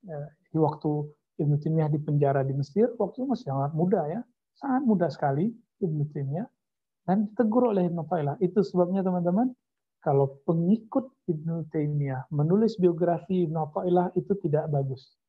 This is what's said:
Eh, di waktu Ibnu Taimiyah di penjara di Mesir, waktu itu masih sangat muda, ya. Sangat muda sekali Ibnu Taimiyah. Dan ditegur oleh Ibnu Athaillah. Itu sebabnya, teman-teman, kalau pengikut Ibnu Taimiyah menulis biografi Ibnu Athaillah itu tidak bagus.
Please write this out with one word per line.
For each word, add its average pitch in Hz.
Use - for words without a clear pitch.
Eh, 147
di 160
waktu 151
Ibnu 147
Taimiyah 160
di 151
penjara 143
di 135
Mesir, 208
waktu 214
itu 269
masih 156
sangat 143
muda, 180
ya. 220
Sangat 269
muda 202
sekali 151
Ibnu 151
Taimiyah. 147
Dan 202
ditegur 240
oleh 190
Ibnu 170
Athaillah. 151
Itu 185
sebabnya, 180
teman-teman, 180
kalau 139
pengikut 202
Ibnu 160
Taimiyah 147
menulis 180
biografi 175
Ibnu 160
Athaillah 180
itu 202
tidak 151
bagus. 135